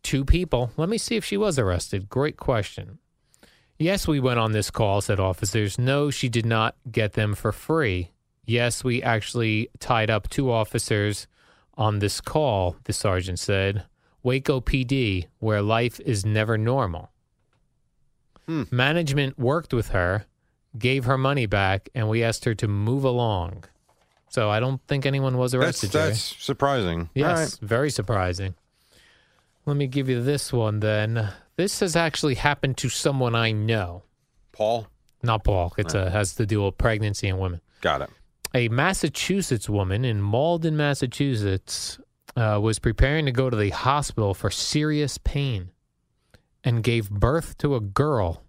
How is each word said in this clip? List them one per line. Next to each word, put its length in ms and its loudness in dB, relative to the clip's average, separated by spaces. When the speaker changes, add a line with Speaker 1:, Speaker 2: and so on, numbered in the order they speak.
Speaker 1:
Two 220 -2
people. 520 2
Let 120 0
me 100 -2
see 180 -2
if 80 -2
she 120 -4
was 220 0
arrested. 500 -2
Great 280 -2
question. 640 -4
"Yes, 280 0
we 140 2
went 180 2
on 140 2
this 180 0
call," 300 2
said 200 0
officers. 580 0
"No, 320 2
she 180 -4
did 180 0
not 300 2
get 240 0
them 200 0
for 180 -2
free. 580 -2
Yes, 380 0
we 180 0
actually 680 0
tied 300 0
up 180 0
two 220 0
officers 760 0
on 220 2
this 220 0
call," 640 0
the 80 -6
sergeant 460 -2
said. 460 0
"Waco 380 0
P 240 -2
D, 420 0
where 240 0
life 380 0
is 240 -2
never 320 2
normal. 540 -2
Speaker 2:
Hmm. 240 -2
Speaker 1:
Management 680 0
worked 360 0
with 140 0
her, 380 0
gave 260 0
her 140 2
money 280 2
back, 480 2
and 140 0
we 140 2
asked 220 -2
her 100 0
to 140 -2
move 360 0
along." 600 0
So 220 2
I 100 2
don't 280 -2
think 180 0
anyone 320 0
was 140 2
Speaker 2:
That's, 120 2
Speaker 1:
arrested, 280 -2
Jerry. 180 2
Speaker 2:
that's 340 -4
surprising. 680 0
Speaker 1:
Yes, 140 2
Speaker 2:
All 60 2
right. 180 -6
Speaker 1:
very 280 0
surprising. 640 -2
Let 100 -2
me 100 0
give 220 -2
you 140 2
this 300 -2
one 280 0
then. 500 0
This 240 -2
has 140 0
actually 400 2
happened 440 0
to 100 -2
someone 480 0
I 160 2
know. 500 -2
Speaker 2:
Paul? 360 -2
Speaker 1:
Not 220 0
Paul. 340 2
It's 160 -2
Speaker 2:
No. 120 0
Speaker 1:
a, 40 -2
has 240 -2
to 120 -2
do 180 0
with 140 -2
pregnancy 500 0
and 100 -2
women. 220 -4
Speaker 2:
Got 220 0
it. 80 -8
Speaker 1:
A 140 2
Massachusetts 1000 0
woman 360 0
in 160 0
Malden, 560 2
Massachusetts, 1200 -2
uh, 240 4
was 200 0
preparing 460 2
to 60 0
go 160 2
to 80 0
the 140 2
hospital 640 0
for 160 -2
serious 680 -2
pain 520 -2
and 180 2
gave 260 0
birth 500 0
to 180 2
a 40 0
girl. 680 0